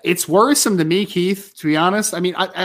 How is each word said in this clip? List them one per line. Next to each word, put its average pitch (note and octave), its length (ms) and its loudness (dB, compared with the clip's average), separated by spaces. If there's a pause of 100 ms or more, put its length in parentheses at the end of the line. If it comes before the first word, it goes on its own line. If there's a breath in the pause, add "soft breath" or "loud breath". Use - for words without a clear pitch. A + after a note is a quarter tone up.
it's F3 240 -2
worrisome G#3+ 500 2
to E3 60 2
me, F3+ 220 0
Keith, F#3+ 500 -2
to D#3+ 120 -6
be D3+ 100 2
honest. F#3+ 360 0
I E3 60 -6
mean, F3+ 160 -2
I, F#3+ 140 -2 (160)